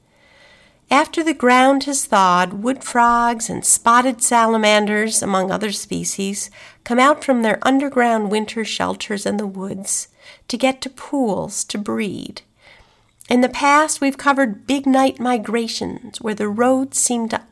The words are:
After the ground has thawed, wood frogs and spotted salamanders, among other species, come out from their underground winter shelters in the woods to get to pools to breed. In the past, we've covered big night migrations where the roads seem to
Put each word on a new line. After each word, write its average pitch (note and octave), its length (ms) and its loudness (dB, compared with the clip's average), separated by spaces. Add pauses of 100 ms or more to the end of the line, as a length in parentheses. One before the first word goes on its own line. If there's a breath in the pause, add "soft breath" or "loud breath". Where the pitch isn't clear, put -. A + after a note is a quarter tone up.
(920 soft breath)
After D4+ 320 2
the D#4+ 100 0
ground C4 520 4
has C#4 200 -4
thawed, F3+ 480 2
wood A#3+ 300 -4
frogs A#3+ 640 2
and - 160 -6
spotted B3 560 4
salamanders, G#3+ 1040 2
among F#3+ 260 0
other G3 220 -4
species, G3 800 -6 (320 loud breath)
come A#3 160 0
out C#4+ 240 4
from B3 180 2
their G#3+ 220 0
underground B3 680 0
winter G#3+ 340 -2
shelters G3 640 -6
in G3+ 120 -2
the G#3 100 -4
woods F#3+ 600 -8 (380 loud breath)
to A#3+ 100 -6
get C4 240 0
to C4+ 100 -10
pools G#3+ 720 -4
to - 160 -8
breed. A3 640 -8 (840 soft breath)
In B3 140 2
the B3 80 2
past, C#4+ 500 2
we've C#4 180 0
covered C4+ 500 0
big C#4 180 -2
night C4+ 340 4
migrations A3+ 1000 -4
where G#3+ 140 -4
the G#3 120 -4
roads B3+ 520 0
seem A#3 300 -2
to A#3+ 120 -4 (100)